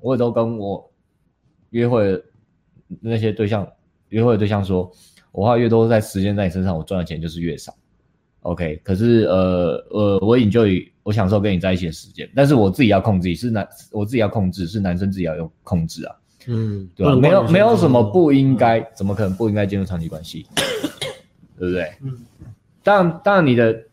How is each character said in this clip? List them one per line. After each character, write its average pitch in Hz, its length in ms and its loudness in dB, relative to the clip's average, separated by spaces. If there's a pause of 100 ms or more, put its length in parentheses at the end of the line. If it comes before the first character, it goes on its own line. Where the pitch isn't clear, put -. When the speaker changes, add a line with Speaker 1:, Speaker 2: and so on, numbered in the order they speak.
Speaker 1:
我 127 120 -4
也 123 40 -2
都 120 140 0
跟 117 260 -2
我 98 340 -10 (800)
约 117 180 0
会 110 240 2
的 92 120 -4 (760)
那 113 180 -4
些 107 140 -2
对 101 160 -2
象、 101 200 -2 (420)
约 110 140 0
会 120 100 4
的 107 40 0
对 101 100 0
象 101 160 0
说， 92 280 -2 (400)
我 95 140 -2
花 120 120 4
越 120 120 2
多 113 180 4
在 113 140 4
时 98 200 -4
间 101 140 0
在 101 100 -2
你 90 60 0
身 92 120 -2
上， 92 140 -2
我 78 60 -8
赚 92 160 -6
的 85 60 -4
钱 80 160 -10
就 82 60 -8
是 80 140 -10
越 82 140 -6
少。 - 180 -18 (680)
OK， 82 420 -6
可 98 100 -2
是， 113 300 4
呃， 90 680 0
呃， 101 280 0
我 110 180 2
enjoy， 104 480 2 (160)
我 107 120 -4
享 101 160 0
受 104 100 2
跟 101 140 0
你 90 60 -2
在 92 120 -2
一 92 60 -2
起 87 80 -6
的 80 80 -6
时 - 160 -18
间， - 260 -16
但 139 100 4
是 147 100 4
我 104 140 4
自 131 140 0
己 110 60 4
要 98 100 4
控 95 220 0
制， 87 140 -2
是 120 140 -6
男-， 107 160 -4 (260)
我 104 140 -6
自 107 60 -10
己 131 60 -2
要 107 100 2
控 95 240 -2
制， 90 160 -6
是 101 140 -6
男 90 160 -2
生 98 120 -2
自 95 80 -6
己 90 60 -4
要 80 140 -4
有 82 120 -10 (140)
控 82 240 -2
制 - 180 -12
啊。 - 100 -16 (320)
Speaker 2:
嗯， 107 460 -6
Speaker 1:
对 - 120 -2
吧？ 143 100 4
Speaker 2:
不 127 60 4
能 - 0 -
怪 147 80 6
女 185 60 6
生 190 80 4 (100)
Speaker 1:
没 185 60 4
有， 208 60 6
没 240 60 4
有 220 60 4
什 170 120 4
么 120 140 4
不 151 300 2
应 135 200 4
该， 117 280 2
Speaker 2:
嗯。 - 120 -12
Speaker 1:
怎 95 120 -8
么 101 100 -2
可 107 80 -2
能 95 100 0
不 113 140 -2
应 104 80 0
该 101 100 0
进 98 140 -4
入 95 60 -2
长 90 120 -6
期 80 120 -6
关 80 120 -12
系？ 82 240 -16 (580)
<coughs> - 540 -18
对 90 120 -4
不 90 40 -2
对？ 85 160 -4 (120)
Speaker 2:
嗯。 135 160 -10 (640)
Speaker 1:
当 202 140 4
然， 170 260 0
当 202 120 2
然 170 120 4
你 123 80 4
的 113 180 4 (200)